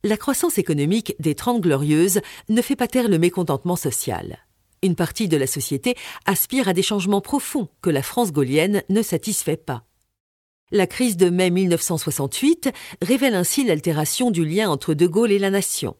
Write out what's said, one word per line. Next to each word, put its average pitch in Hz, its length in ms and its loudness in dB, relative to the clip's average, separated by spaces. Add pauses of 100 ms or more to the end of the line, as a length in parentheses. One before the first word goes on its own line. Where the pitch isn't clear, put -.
La 214 140 0
croissance 294 400 -2
économique 165 600 0
des 147 160 0
Trente 240 260 -2
Glorieuses 160 600 2 (280)
ne 220 120 4
fait 277 140 0
pas 240 120 -2
taire 247 200 0
le 185 100 4
mécontentement 175 580 0
social. 104 640 -6 (440)
Une 180 120 2
partie 185 320 -2
de 160 100 2
la 131 100 0
société 147 480 -2 (300)
aspire 220 420 0
à 185 60 2
des 180 100 2
changements 202 380 0
profonds 254 480 -4 (120)
que - 80 0
la 139 140 0
France 233 280 -2
gaullienne 151 580 2
ne 202 120 2
satisfait 180 560 -4
pas. 120 260 -8 (880)
La 196 140 2
crise 220 320 -2
de 180 120 6
mai 180 200 2
mille 180 200 2
neuf 165 120 2
cent 165 160 -2
soixante-huit 254 720 0 (320)
révèle 247 340 2
ainsi - 280 0
l'altération 165 680 0
du 170 140 2
lien 190 240 0
entre 156 240 -2
De 165 140 4
Gaulle 208 240 2
et 196 80 4
la 196 100 0
nation. 190 500 -2